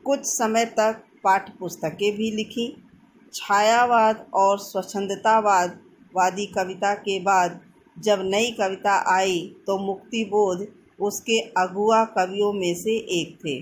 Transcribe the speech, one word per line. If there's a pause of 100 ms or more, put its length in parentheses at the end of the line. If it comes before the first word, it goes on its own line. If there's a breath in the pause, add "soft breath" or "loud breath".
कुछ
समय
तक (280)
पाठ्य
पुस्तकें
भी
लिखीं। (680)
छायावाद
और
स्वच्छंदतावाद (380)
वादी
कविता
के
बाद (380)
जब
नई
कविता (140)
आई (280)
तो
मुक्तिबोध (360)
उसके (180)
अगुआ
कवियों
में
से (160)
एक
थे।